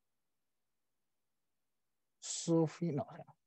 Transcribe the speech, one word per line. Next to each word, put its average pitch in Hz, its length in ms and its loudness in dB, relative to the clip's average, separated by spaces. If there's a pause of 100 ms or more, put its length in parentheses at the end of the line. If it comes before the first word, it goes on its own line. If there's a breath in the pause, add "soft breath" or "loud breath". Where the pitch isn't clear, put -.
(2250)
Sofi-, 165 720 2
no, 147 100 0
no. - 320 -14 (100)